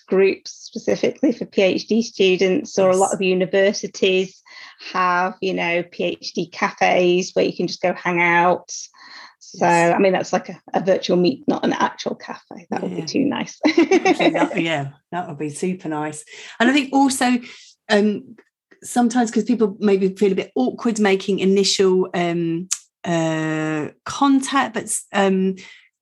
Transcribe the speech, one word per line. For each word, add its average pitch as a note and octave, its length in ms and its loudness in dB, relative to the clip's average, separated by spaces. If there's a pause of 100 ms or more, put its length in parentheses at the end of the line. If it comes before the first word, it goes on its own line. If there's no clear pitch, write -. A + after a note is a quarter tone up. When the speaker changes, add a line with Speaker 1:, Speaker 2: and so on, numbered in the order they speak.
Speaker 1:
groups G3 440 0
specifically - 800 -2
for A3 140 -6
P - 160 -2
H - 260 0
D A3 140 2
students, F#3+ 760 0
or F#3+ 120 4
a F#3 80 2
lot F#3+ 120 2
Speaker 2:
Yes. - 40 -4
Speaker 1:
of F#3+ 80 -4
universities F#3+ 1200 0 (500)
have, F3+ 500 0
you F#3+ 120 -2
know, F3 360 -2
P - 140 -8
H - 300 -6
D E3+ 160 -4
cafes F#3 840 0
where F#3 120 2
you F3+ 100 -4
can F3+ 120 -2
just - 140 -10
go F#3 120 0
hang F3+ 280 -2
out. F3 500 2 (680)
So, - 260 -4
Speaker 2:
Yes. E3+ 300 4
Speaker 1:
I F3+ 40 0
mean, G3 120 4
that's - 220 -2
like F3+ 160 -2
a, F3 100 -16 (140)
a G3 100 0
virtual F3+ 320 0
meet, F3+ 320 2
not - 160 -2
an - 80 0
actual - 440 -4
cafe. - 560 -18
That - 100 -6
would F#3+ 100 -6
Speaker 2:
Yeah. F3 100 -8
Speaker 1:
be D#3+ 40 -8
too - 200 0
nice. - 360 -6
<laughs> - 40 2
Speaker 2:
Actually, F4 680 4
that, - 300 0
yeah, D3+ 280 -2 (240)
that F3 160 -6
would D3 80 -12
be D3+ 120 -6
super F#3 380 -6
nice. D3+ 380 -6 (340)
And A#3 100 4
I C4+ 40 2
think C#4 180 0
also, C4 460 2 (520)
um, G#3 460 0 (480)
sometimes A#3+ 480 0
'cause G#3 140 0
people G#3+ 340 0
maybe G3 300 2
feel F#3+ 220 0
a F#3 40 -2
bit - 200 -6
awkward A#3 440 -2
making G3 400 0
initial, F#3+ 720 2
um, E3+ 540 -2 (380)
uh, D#3 840 -2 (140)
contact, C4 680 0
but, - 260 -8 (140)
um, F#3+ 420 2 (460)